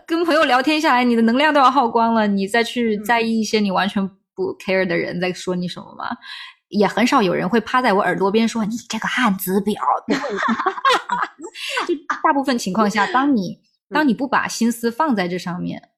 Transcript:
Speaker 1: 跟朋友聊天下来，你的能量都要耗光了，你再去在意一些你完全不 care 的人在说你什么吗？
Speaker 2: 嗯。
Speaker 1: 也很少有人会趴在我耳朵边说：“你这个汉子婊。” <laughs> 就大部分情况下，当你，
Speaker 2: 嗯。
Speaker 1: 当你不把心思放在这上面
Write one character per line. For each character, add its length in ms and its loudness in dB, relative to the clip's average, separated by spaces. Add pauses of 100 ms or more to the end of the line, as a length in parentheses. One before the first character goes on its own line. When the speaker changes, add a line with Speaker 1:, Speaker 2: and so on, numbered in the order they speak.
Speaker 1:
跟 180 0
朋 100 2
友 100 4
聊 180 2
天 180 2
下 120 2
来， 100 4
你 140 2
的 60 4
能 160 4
量 140 2
都 60 4
要 120 6
耗 180 2
光 240 2
了， 140 2
你 200 0
再 160 2
去 360 0
在 240 0
意 180 0
一 20 0
些 180 0
你 100 0
完 180 0
全 180 -2 (280)
不 240 -4
care 280 0
的 80 -2
人 240 -4
在 140 -2
说 240 -6
你 100 -4
什 140 -10
么 60 -18 (100)
吗？ 140 -10
Speaker 2:
嗯。 80 -10 (520)
Speaker 1:
也 160 2
很 180 0
少 160 2
有 140 2
人 140 -2
会 140 2
趴 200 -2
在 100 4
我 80 2
耳 160 0
朵 140 0
边 160 2
说 180 -4
：“你 120 -6 (120)
这 120 -8
个 80 -6
汉 280 2
子 260 0
婊。” 120 -2 (320)
<laughs> 1800 -2
就 80 -4 (300)
大 100 2
部 120 0
分 120 0
情 160 -4
况 160 2
下， 200 0
当 280 2
你， 240 -4 (280)
Speaker 2:
嗯。 60 -12
Speaker 1:
当 120 2
你 80 4
不 100 -4
把 220 0
心 240 0
思 180 -2
放 280 0
在 100 0
这 100 -4
上 240 -8
面 220 -8 (160)